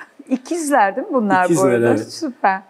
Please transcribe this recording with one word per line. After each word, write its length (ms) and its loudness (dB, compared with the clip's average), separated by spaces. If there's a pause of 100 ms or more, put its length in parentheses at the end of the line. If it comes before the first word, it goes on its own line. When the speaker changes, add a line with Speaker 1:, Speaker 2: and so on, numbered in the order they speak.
Speaker 1:
<laughs> 220 -20
İkizler 640 0
değil 120 -6
mi 60 -6
bunlar 320 2
Speaker 2:
İkizler, 260 2
Speaker 1:
bu 40 2
arada? 140 2
Speaker 2:
evet. 240 -2
Speaker 1:
Süper. 560 -4